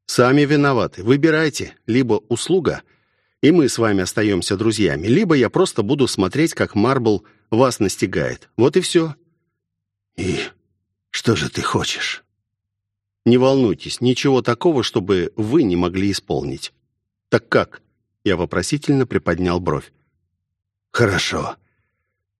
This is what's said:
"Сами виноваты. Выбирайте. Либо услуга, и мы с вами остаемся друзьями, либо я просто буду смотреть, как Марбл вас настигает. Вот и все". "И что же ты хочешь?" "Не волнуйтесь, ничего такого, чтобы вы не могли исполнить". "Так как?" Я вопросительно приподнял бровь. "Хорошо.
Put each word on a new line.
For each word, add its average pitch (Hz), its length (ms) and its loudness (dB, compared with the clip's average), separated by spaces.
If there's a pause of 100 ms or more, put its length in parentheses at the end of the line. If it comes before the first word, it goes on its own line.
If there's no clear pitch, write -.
"Сами 135 400 4
виноваты. 135 580 0
Выбирайте. 147 720 0 (100)
Либо 117 280 0 (160)
услуга, 135 500 -2 (640)
и 147 80 6
мы 160 180 4
с - 80 -4
вами 107 240 2
остаемся 98 560 -2
друзьями, 101 520 0
либо 165 260 2
я 117 160 2
просто 160 320 0
буду 127 260 0
смотреть, 131 460 0
как - 200 -2
Марбл 113 480 0 (280)
вас 123 300 2
настигает. 90 760 -4
Вот 143 220 2
и - 20 4
все". 165 340 0 (1000)
"И - 220 -4 (720)
что - 260 0
же 73 140 -4
ты - 100 -8
хочешь?" - 640 -6 (1040)
"Не 120 100 6
волнуйтесь, 127 640 0
ничего 127 400 0
такого, 123 420 0
чтобы 92 540 -2
вы 120 280 0
не 90 120 0
могли 92 340 0
исполнить". 69 600 -6 (560)
"Так - 220 0
как?" - 320 -2 (420)
Я 92 140 0
вопросительно 127 680 -2
приподнял 90 540 -2
бровь. 78 320 -6 (1000)
"Хорошо. - 640 -2 (840)